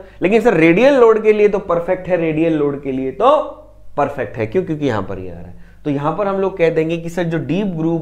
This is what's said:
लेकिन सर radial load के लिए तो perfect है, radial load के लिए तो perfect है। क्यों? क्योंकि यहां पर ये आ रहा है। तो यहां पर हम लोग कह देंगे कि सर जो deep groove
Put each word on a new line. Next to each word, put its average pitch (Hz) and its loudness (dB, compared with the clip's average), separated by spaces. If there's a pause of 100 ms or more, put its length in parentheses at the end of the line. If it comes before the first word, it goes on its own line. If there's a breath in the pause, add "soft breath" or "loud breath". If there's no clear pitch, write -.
(220 loud breath)
लेकिन 202 2
सर 220 4
radial 175 6
load 226 6
के 214 4
लिए 208 4
तो 202 0
perfect 180 -2
है, 180 2
radial 165 0
load 143 -2
के 139 -6
लिए 131 -4
तो 254 2 (600)
perfect 135 -4
है। 117 -2
क्यों? 185 -2
क्योंकि 151 -4
यहां 107 -2
पर 95 -10
ये 92 -12
आ 85 -12
रहा 85 -14
है। 87 -16 (300 soft breath)
तो 151 -4
यहां 143 -2
पर 202 -4
हम 196 -2
लोग 190 -2
कह 165 2
देंगे 160 -2
कि 165 -10
सर 175 -4
जो 165 -2
deep 156 -4 (100)
groove 165 -2